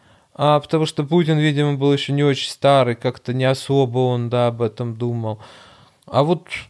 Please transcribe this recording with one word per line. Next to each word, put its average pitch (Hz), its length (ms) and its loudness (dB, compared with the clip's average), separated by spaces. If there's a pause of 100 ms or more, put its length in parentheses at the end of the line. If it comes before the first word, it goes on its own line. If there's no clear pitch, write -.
(340)
а, 147 260 2
потому 156 260 0
что 156 180 -4
Путин, 160 340 2
видимо, 147 360 2
был 139 180 2
еще 139 220 -2
не 143 100 2
очень 139 260 0
старый, 135 440 2
как-то - 400 -6
не 131 100 0
особо 131 540 0
он, 123 320 0
да, 120 180 0
об 117 140 -4
этом 117 340 -6
думал. 113 420 -6 (680)
А 131 160 0
вот 160 260 -2 (220)